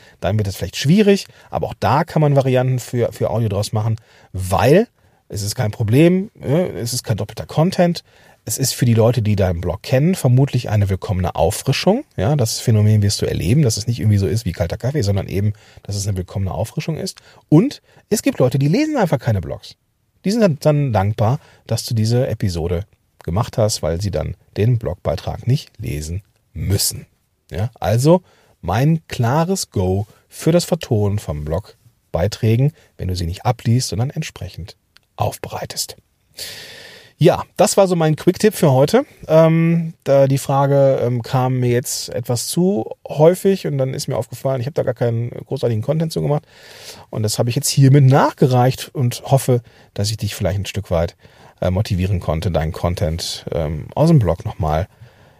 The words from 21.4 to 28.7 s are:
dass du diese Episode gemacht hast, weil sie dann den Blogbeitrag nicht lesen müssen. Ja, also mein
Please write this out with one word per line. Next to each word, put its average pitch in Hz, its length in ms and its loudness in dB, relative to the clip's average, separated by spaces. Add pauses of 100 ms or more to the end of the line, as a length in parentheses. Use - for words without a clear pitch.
dass - 180 -4
du - 80 -6
diese 117 360 2
Episode 87 580 -2 (360)
gemacht - 360 -4
hast, 107 240 0
weil 82 180 -2
sie 101 100 -2
dann 78 240 -4 (220)
den 113 220 2
Blogbeitrag - 680 -6
nicht 131 320 -2
lesen 80 440 -8 (320)
müssen. 82 500 -4 (460)
Ja, 98 280 -4
also 139 440 2 (400)
mein 139 460 0